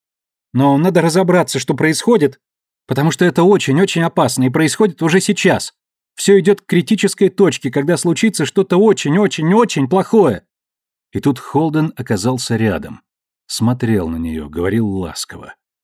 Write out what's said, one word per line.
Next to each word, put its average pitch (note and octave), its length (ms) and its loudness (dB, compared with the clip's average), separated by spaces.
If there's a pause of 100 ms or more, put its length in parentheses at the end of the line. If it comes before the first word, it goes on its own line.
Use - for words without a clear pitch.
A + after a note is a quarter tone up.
(520)
«Но C#3 240 2
надо E3+ 240 2
разобраться, E3+ 600 0
что D3 140 -4
происходит, D#3 680 0 (460)
потому C#3+ 260 -2
что - 120 0
это E3+ 200 2
очень-очень F3 580 2
опасно C3+ 420 0
и C3 60 0
происходит D#3+ 520 0
уже E3 180 2
сейчас. F3+ 520 0 (440)
Все G3 240 4
идет G3 200 2
к - 60 -20
критической F#3+ 600 0
точке, C#3+ 420 0
когда D3 260 -2
случится E3+ 480 -2
что-то F#3+ 340 -2
очень-очень-очень F#3+ 1080 2
плохое». F3+ 540 2 (680)
И - 80 -6
тут C#3 180 0
Холден D#3 580 -2
оказался A#2+ 600 -4
рядом. G2+ 460 -4 (440)
Смотрел A2+ 600 -2
на E2 80 -6
нее, D#2+ 320 -8
говорил G2 400 -2
ласково. F#2 680 -10 (300)